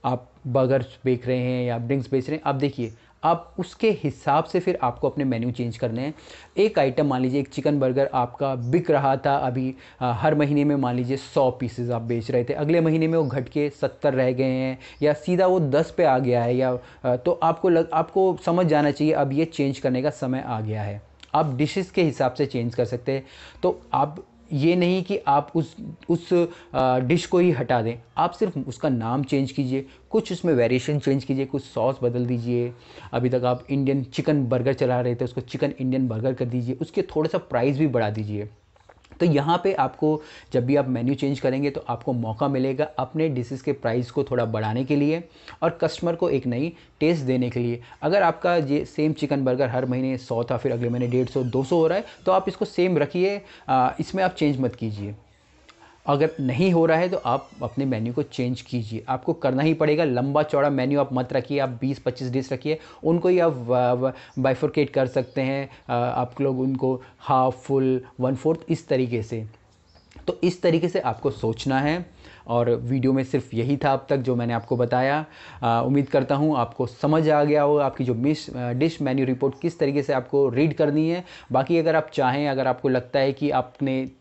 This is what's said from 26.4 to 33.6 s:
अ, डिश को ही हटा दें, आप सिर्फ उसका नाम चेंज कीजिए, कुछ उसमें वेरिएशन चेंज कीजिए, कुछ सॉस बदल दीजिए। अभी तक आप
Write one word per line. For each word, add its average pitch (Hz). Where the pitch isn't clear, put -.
अ, 127
डिश 143
को 180
ही 180
हटा 123
दें, 117
आप 170
सिर्फ 185
उसका 147
नाम 120
चेंज 135
कीजिए, 135
कुछ -
उसमें 175
वेरिएशन 123
चेंज 135
कीजिए, 135
कुछ 135
सॉस 127
बदल 123
दीजिए। 120
अभी 123
तक 123
आप 123